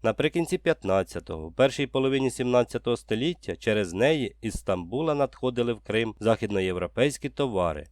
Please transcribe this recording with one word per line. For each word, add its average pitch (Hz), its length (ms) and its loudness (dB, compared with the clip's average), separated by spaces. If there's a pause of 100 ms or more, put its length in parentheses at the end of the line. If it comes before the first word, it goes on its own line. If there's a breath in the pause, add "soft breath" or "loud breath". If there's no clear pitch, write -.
Наприкінці 151 540 0
п'ятнадцятого, 92 880 -2
у 82 40 -12
першій 131 360 2
половині 135 440 0
сімнадцятого 123 680 0
століття 113 580 -4
через 104 380 -2
неї 127 480 0
із 110 120 -4
Стамбула 104 640 -2
надходили 123 580 -2
в 110 60 -8
Крим 110 400 -2
західноєвропейські 104 1080 0
товари 92 640 -2